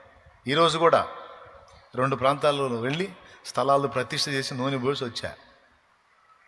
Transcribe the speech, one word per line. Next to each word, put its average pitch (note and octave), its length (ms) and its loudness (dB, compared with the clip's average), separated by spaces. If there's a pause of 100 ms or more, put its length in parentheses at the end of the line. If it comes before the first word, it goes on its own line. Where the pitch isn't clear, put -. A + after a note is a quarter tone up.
(460)
ఈరోజు D#3 320 2
కూడా C#3+ 280 4 (880)
రెండు C3 220 0
ప్రాంతాల్లో C#3 500 2
వెళ్ళి C3+ 460 -4 (340)
స్థలాలు C#3 420 2
ప్రతిష్ఠ B2+ 400 -4
చేసి C3+ 260 -4
నూనె C3+ 240 -2
పోసి C3+ 260 -2
వచ్చా. A2+ 280 -8 (1160)